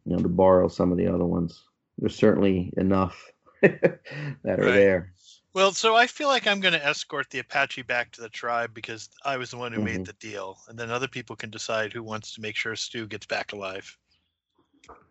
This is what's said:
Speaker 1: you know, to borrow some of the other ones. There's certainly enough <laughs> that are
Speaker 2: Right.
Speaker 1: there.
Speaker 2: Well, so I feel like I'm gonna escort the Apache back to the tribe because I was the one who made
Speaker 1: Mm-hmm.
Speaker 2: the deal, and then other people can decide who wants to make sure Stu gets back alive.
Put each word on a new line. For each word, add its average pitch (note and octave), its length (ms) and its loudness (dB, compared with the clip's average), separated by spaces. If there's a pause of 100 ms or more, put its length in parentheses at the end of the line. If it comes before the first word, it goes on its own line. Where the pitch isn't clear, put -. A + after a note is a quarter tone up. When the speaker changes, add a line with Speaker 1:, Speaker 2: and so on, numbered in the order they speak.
Speaker 1:
you F2 120 -2
know, F2+ 40 0
to F2+ 80 0
borrow F#2 380 6
some F2+ 240 0
of F2+ 80 0
the F2+ 80 0
other F2+ 180 0
ones. F2 380 -2 (360)
There's - 180 -2
certainly F#2+ 600 4
enough F#2+ 540 0 (140)
<laughs> - 180 -4
that - 380 2 (440)
are F#2+ 120 0
Speaker 2:
Right. G2+ 160 4
Speaker 1:
there. F#2+ 400 4 (420)
Speaker 2:
Well, F#3+ 160 4
so A3 240 2
I A#3+ 140 6
feel - 180 -6
like C4 220 2
I'm G3+ 100 2
gonna F#3 200 2
escort C#3+ 520 -4
the C3+ 80 -8
Apache C3+ 440 -4
back A#2+ 300 -4
to - 100 -20
the A2+ 60 -10
tribe A#2 460 -4
because A2+ 340 -12 (160)
I C#3 120 -2
was B2 160 -8
the B2 40 -12
one A#2+ 160 -8
who A2+ 80 -4
made A2 180 -2
Speaker 1:
Mm-hmm. F#2+ 40 -6
Speaker 2:
the G2+ 120 -12
deal, G2 520 -12
and A2+ 100 -20
then A#2 140 -8
other B2 160 -4
people A#2+ 300 -12
can A2+ 140 -12
decide A2 420 -6
who A#2+ 100 -10
wants G#2+ 320 -10
to A2+ 60 -18
make G#2+ 160 -10
sure A2+ 180 -4
Stu A2+ 320 -8
gets G#2 200 -12
back G#2 260 -6
alive. G2 440 -12 (1160)